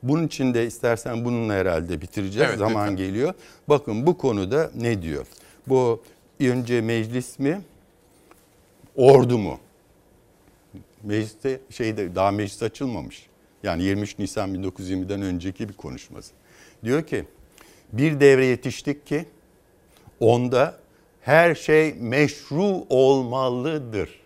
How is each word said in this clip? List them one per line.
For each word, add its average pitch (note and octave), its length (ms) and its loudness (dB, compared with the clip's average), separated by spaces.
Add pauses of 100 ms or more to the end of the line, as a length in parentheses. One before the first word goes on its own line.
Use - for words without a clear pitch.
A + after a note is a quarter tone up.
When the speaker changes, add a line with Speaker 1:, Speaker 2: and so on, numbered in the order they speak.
Speaker 1:
Bunun D3+ 240 0
için C3 280 -2
de A#2 120 0
istersen A#2 580 -2
bununla A#2 280 -2
herhalde F2 480 -2
bitireceğiz. G2+ 480 -2
Speaker 2:
Evet, A#2 100 -4
Speaker 1:
Zaman G#2+ 320 0
Speaker 2:
lütfen. F#2+ 60 -4
Speaker 1:
geliyor. G2+ 380 -2 (340)
Bakın B2 380 0
bu F3+ 120 0
konuda A#2 560 -2
ne A#2 280 -2
diyor? D2 240 -8 (420)
Bu B2+ 340 2 (380)
önce B2 400 0
meclis A2+ 580 -4
mi, D3+ 220 -2 (1400)
ordu B2 420 8
mu? F#2 200 -4 (1400)
Mecliste, A2 580 -4 (100)
şeyde, G#2+ 440 -4
daha F#2+ 160 2
meclis G2+ 320 -4
açılmamış. A#2 640 -8 (360)
Yani F2 200 -2
yirmi G2 200 0
üç - 160 -10
Nisan G2 360 -6
bin F#2 100 -8
dokuz F#2+ 200 -10
yüz F2+ 60 -8
yirmiden F#2+ 320 -6
önceki F#2+ 460 -6
bir G2+ 60 -14
konuşması. - 580 -16 (520)
Diyor C3 180 0
ki, A2+ 220 -6 (680)
"Bir C#3+ 280 0
devre C3+ 260 8
yetiştik B2+ 600 -4
ki D#3+ 180 -4 (960)
onda A#2+ 560 2 (440)
her D#3+ 340 4
şey D#3 400 2
meşru C#3+ 960 -2
olmalıdır. C3 1400 0